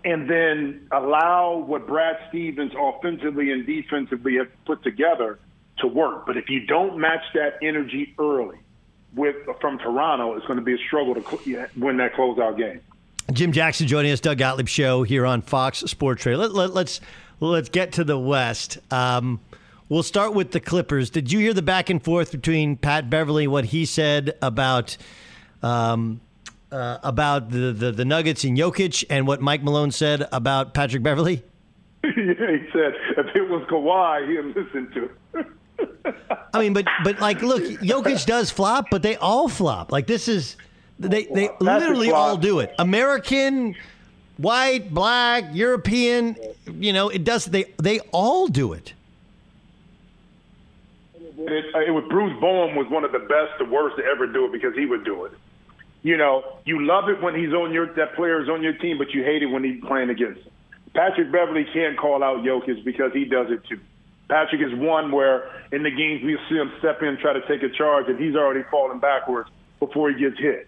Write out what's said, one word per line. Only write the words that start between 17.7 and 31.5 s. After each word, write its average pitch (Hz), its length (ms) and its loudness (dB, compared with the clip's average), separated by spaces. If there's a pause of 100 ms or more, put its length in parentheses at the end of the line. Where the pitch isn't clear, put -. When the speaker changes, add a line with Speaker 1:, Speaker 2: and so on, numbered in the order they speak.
Speaker 2:
to 170 100 0
the 143 160 0
West. 127 580 0 (140)
Um, 123 480 0 (500)
we'll 160 140 2
start 208 320 0
with 190 160 0
the 170 80 0
Clippers. 147 500 -2
Did 135 220 -2
you 214 80 2
hear 214 140 2
the 185 100 0
back 185 260 0
and 170 140 0
forth 165 280 0
between 151 460 0
Pat 147 320 0
Beverley, 151 380 2
what 135 180 2
he 160 200 0
said 147 580 0
about, 131 520 0 (680)
um, 117 580 0 (500)
uh, 123 300 -6
about 143 480 0
the, 123 220 0
the, 117 200 -2
the 117 140 -2
Nuggets 156 380 0
and 127 120 2
Jokic, 175 540 0
and 135 160 2
what 139 160 0
Mike 143 220 0
Malone 147 260 2
said 147 420 0
about 131 440 0
Patrick 135 260 0
Beverley? 151 460 0
Speaker 1:
<laughs> - 40 -20 (520)